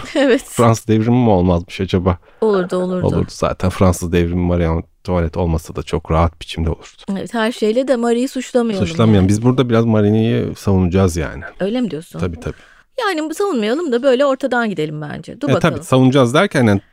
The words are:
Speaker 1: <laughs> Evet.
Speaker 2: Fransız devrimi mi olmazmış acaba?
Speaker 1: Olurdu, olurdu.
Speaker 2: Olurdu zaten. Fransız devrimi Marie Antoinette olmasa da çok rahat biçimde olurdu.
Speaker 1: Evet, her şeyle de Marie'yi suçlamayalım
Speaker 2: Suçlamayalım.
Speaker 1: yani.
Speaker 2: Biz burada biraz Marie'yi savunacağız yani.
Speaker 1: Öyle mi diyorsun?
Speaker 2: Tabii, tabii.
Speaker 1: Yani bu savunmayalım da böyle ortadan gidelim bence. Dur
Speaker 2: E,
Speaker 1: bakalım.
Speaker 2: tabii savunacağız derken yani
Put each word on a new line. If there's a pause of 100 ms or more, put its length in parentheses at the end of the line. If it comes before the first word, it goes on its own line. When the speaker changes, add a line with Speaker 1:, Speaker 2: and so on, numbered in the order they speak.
Speaker 1:
<laughs>
Evet.
Speaker 2:
Fransız
devrimi
mi
olmazmış
acaba? (220)
Speaker 1:
Olurdu,
olurdu.
Speaker 2:
Olurdu
zaten.
Fransız
devrimi
Marie
Antoinette
olmasa
da
çok
rahat
biçimde
olurdu. (100)
Speaker 1:
Evet,
her
şeyle
de
Marie'yi
suçlamayalım
Speaker 2:
Suçlamayalım.
Speaker 1:
yani.
Speaker 2:
Biz
burada
biraz
Marie'yi
savunacağız
yani. (180)
Speaker 1:
Öyle
mi
diyorsun?
Speaker 2:
Tabii,
tabii. (440)
Speaker 1:
Yani
bu
savunmayalım
da
böyle
ortadan
gidelim
bence.
Dur
Speaker 2:
E,
Speaker 1:
bakalım.
Speaker 2:
tabii
savunacağız
derken
yani (120)